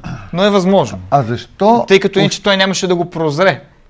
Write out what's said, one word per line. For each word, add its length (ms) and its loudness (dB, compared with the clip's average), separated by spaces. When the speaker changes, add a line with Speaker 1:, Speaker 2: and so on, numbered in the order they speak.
Speaker 1:
но 120 0
е 60 4
възможно. 480 2
Speaker 2:
А 120 2
защо 640 0
Speaker 1:
Тъй 120 6
като 180 -2
иначе 240 -2
той 140 0
нямаше 300 -2
да 80 2
го 160 -4
прозре 520 -2